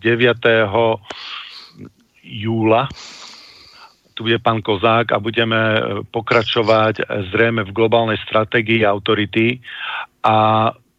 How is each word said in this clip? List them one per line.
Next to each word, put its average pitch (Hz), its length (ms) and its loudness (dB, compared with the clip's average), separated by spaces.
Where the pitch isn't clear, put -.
deviateho 113 960 2
júla. 113 640 2
Tu 113 80 -8
bude 113 160 0
pán 110 240 0
Kozák 113 480 2
a 110 80 0
budeme, 113 400 -2
e, 110 200 0
pokračovať, 110 880 2
e, - 60 -4
zrejme 110 400 0
v 101 80 -14
globálnej 113 480 2
stratégii 110 560 0
autority. 107 800 0
A 110 480 2